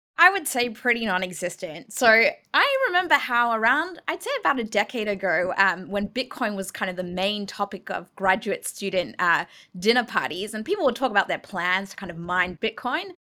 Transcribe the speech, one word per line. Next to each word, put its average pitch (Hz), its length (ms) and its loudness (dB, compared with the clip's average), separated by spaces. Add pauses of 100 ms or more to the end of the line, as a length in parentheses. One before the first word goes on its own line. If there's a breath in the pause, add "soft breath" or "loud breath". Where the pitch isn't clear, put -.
(200)
I 359 120 8
would 370 160 -4
say 247 220 -2
pretty 233 360 -2
non-existent. 180 880 -4
So 247 140 2
I 294 720 4 (100)
remember 359 260 2
how 240 380 2
around, 269 560 2
I'd 349 160 -6
say 480 160 -4
about 269 200 2
a 233 40 -2
decade 214 440 -2
ago, 185 500 0
um, 185 340 2
when 202 180 -2
Bitcoin 247 460 -4
was 190 160 -6
kind 190 180 -4
of 180 60 -6
the 180 80 -4
main 196 420 -2
topic - 460 -6
of 175 240 -8
graduate 190 500 0
student, 180 540 -4
uh, 170 260 2 (320 loud breath)
dinner 226 260 2
parties, 196 520 -4
and 220 100 -8
people 370 200 0
would 240 100 2
talk 254 160 -2
about 202 160 2
their 165 100 0
plans 185 540 -2
to - 60 -18
kind 185 140 -8
of 165 60 -12
mine 180 420 0
Bitcoin. 302 520 -4 (140)